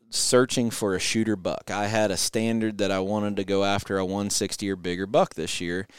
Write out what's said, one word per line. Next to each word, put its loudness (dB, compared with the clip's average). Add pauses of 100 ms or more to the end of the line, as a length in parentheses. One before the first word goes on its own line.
(120)
searching 4
for 0
a 0
shooter 2
buck. -6
I -2
had 2
a -2
standard 0
that 2
I 2
wanted 0
to -2
go 2
after 0
a 2
one -2
sixty -2
or -2
bigger -4
buck 2
this -6
year -4 (120)